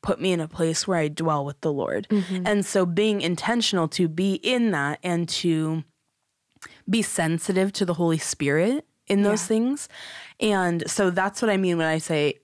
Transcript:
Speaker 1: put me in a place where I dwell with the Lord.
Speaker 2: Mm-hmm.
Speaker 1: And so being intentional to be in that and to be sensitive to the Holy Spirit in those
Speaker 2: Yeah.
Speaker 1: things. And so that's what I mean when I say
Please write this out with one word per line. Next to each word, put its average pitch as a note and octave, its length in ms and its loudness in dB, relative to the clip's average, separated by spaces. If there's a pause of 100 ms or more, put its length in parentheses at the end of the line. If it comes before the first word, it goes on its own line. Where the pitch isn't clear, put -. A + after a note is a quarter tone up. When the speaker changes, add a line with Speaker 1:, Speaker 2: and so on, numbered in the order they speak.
Speaker 1:
put - 180 -2
me F#3 120 0
in E3+ 80 0
a D#3 80 -4
place E3 380 -2
where F#3 120 0
I D3+ 100 0
dwell D3+ 360 -2
with C#3+ 180 -10
the D#3 100 0
Lord. B2 380 -2
Speaker 2:
Mm-hmm. F#3 360 -2
Speaker 1:
And G3+ 180 2
so F#3 220 2
being G3+ 360 0
intentional F3+ 680 0
to F3+ 200 0
be F#3 260 0
in A#3 360 2
that D3 320 -2
and E3+ 280 -2
to D#3+ 520 0 (1040)
be G#3 140 2
sensitive F#3 720 0
to - 120 -2
the F3 100 0
Holy E3 240 2
Spirit E3 680 0 (220)
in G3+ 140 2
those G#3 200 2
Speaker 2:
Yeah. - 60 -8
Speaker 1:
things. A#3+ 400 0 (520)
And F3+ 480 0
so F#3+ 220 2
that's F#3+ 320 -2
what A3+ 80 2
I G3 60 4
mean F3+ 220 2
when D#3+ 100 2
I D#3+ 100 2
say D3+ 460 0